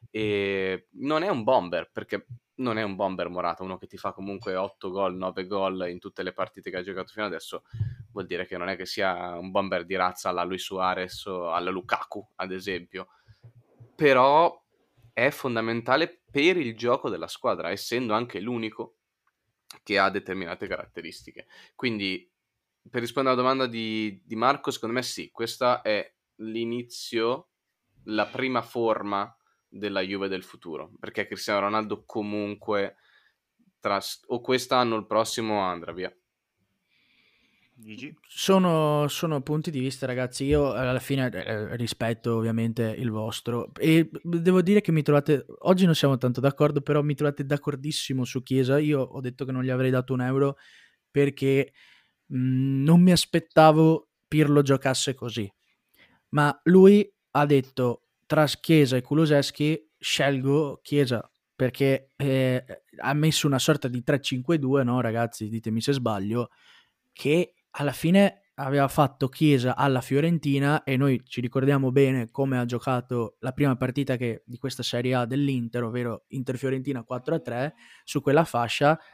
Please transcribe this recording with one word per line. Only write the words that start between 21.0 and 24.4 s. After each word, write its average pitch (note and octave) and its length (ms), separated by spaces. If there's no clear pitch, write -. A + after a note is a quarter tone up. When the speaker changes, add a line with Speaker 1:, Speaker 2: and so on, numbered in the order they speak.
Speaker 1:
Quindi, G2+ 580
per B2 140
rispondere C3 320
alla B2 100
domanda C3 220
di, A2 580
di - 120
Marco, C3+ 340